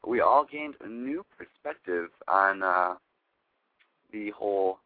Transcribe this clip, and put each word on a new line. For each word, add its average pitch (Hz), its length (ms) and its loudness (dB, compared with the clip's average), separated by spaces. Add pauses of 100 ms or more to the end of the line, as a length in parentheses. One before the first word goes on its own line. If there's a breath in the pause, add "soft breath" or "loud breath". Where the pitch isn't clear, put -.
we 113 140 0
all 123 240 6
gained 151 360 -10
a 95 80 -14
new 131 360 -8 (120)
perspective 87 720 -8 (180)
on, 98 340 4
uh, 90 320 2 (1160)
the 104 180 -8
whole 98 560 -2